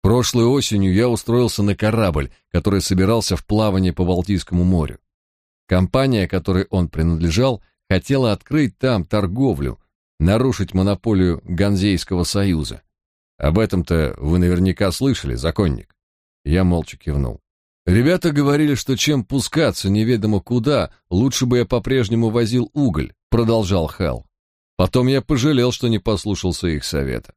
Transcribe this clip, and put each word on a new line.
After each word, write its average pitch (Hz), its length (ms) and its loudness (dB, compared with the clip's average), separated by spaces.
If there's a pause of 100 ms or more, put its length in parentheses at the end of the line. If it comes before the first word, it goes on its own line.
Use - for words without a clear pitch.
«Прошлой 117 440 2
осенью 107 480 0
я 113 140 2
устроился 117 540 0
на 101 140 0
корабль, 98 560 -2 (180)
который 95 320 0
собирался 95 540 0
в - 100 -10
плавание 95 480 0
по 92 100 -2
Балтийскому 90 600 0
морю. 82 360 0 (720)
Компания, 101 560 2
которой 92 420 0
он 90 200 -2
принадлежал, 85 720 0 (260)
хотела 113 440 0
открыть 143 440 -2
там 117 280 0
торговлю, 98 760 -2 (400)
нарушить 104 540 2
монополию 92 720 0
Ганзейского 92 800 0
союза. 92 560 -2 (560)
Об 78 200 2
этом-то 82 600 0
вы 78 220 0
наверняка 90 520 2
слышали, 113 440 -2
законник». 71 600 -2 (480)
Я 90 220 2
молча 87 320 -2
кивнул. 69 420 -6 (460)
«Ребята 151 480 2
говорили, 143 420 2
что 127 220 -4
чем 143 260 0
пускаться 131 680 -2
неведомо 107 520 0
куда, 120 500 -2 (180)
лучше 123 360 0
бы 123 140 2
я 113 60 0
по-прежнему 117 680 0
возил 120 420 0
уголь», 95 400 -2 (160)
продолжал 110 580 2
Хэл. 65 380 -6 (500)
«Потом 123 320 0
я 135 140 2
пожалел, 127 500 0
что 123 160 -4
не 110 120 0
послушался 95 680 -2
их 76 160 -2
совета. 67 520 -6